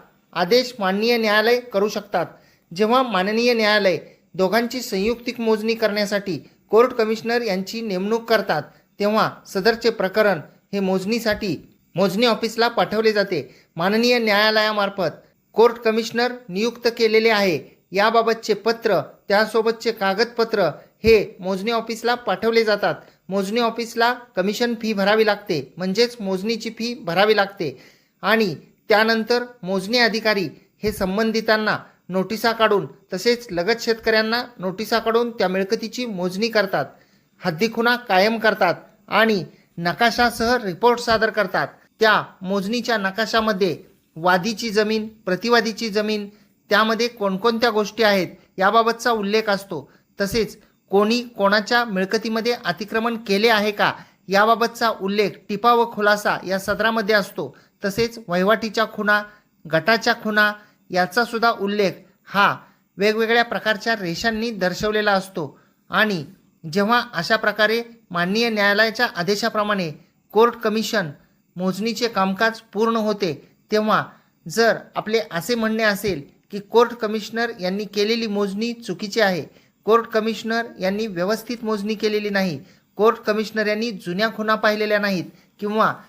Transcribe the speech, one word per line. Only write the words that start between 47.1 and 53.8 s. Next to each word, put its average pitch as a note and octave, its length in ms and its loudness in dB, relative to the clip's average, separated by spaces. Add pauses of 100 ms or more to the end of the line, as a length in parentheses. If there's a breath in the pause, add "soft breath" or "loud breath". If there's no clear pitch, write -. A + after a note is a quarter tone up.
गोष्टी G#3+ 340 -2
आहेत G3 240 2 (300 soft breath)
याबाबतचा A3+ 540 2
उल्लेख G#3+ 380 0
असतो. F#3 420 -4 (300 soft breath)
तसेच G3+ 360 -2 (320 soft breath)
कोणी G#3+ 320 2
कोणाच्या G#3+ 640 2
मिळकतीमध्ये A3 680 -2 (100)
अतिक्रमण A3+ 520 -4
केले G#3+ 320 2
आहे G#3+ 220 2
का G3+ 220 0 (340 loud breath)